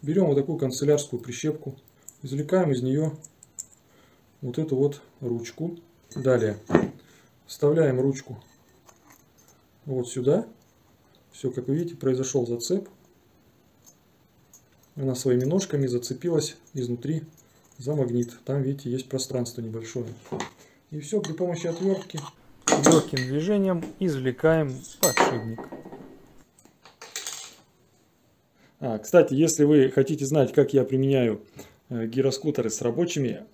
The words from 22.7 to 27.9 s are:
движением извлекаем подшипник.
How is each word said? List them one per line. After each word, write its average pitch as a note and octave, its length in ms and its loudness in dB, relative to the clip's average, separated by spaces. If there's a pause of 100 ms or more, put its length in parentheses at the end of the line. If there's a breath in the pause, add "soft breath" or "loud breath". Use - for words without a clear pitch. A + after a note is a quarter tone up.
движением F3 560 0 (160)
извлекаем D3 760 2 (260)
подшипник. A2+ 600 0 (3250 soft breath)